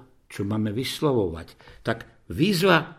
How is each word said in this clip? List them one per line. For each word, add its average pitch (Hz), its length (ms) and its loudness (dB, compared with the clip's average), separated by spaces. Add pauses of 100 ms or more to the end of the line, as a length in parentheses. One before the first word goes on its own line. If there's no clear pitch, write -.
(300)
čo - 160 -6
máme 107 240 -2
vyslovovať. 104 760 -2 (340)
Tak - 500 -8
výzva 175 460 4 (220)